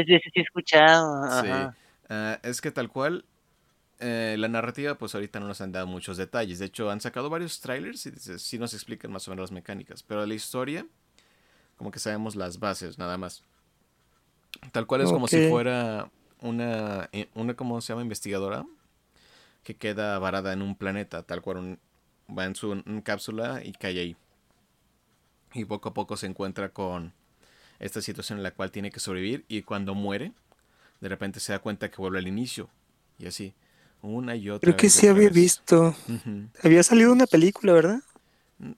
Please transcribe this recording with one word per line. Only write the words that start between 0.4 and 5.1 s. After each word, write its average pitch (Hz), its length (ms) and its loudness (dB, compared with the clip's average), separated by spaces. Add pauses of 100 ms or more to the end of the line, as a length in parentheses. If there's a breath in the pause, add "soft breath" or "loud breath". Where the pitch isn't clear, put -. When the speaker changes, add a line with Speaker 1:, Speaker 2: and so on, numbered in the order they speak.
Speaker 1:
escuchado, 156 840 6
Speaker 2:
Sí. 123 40 -2
Speaker 1:
ajá. 120 440 0 (340)
Speaker 2:
Ah, 107 340 -6
es 120 180 -6
que 147 100 -6
tal 120 180 -6
cual, 147 360 -4 (720)
eh, 113 400 -4
la 110 80 0
narrativa, 120 500 -4
pues 110 180 -10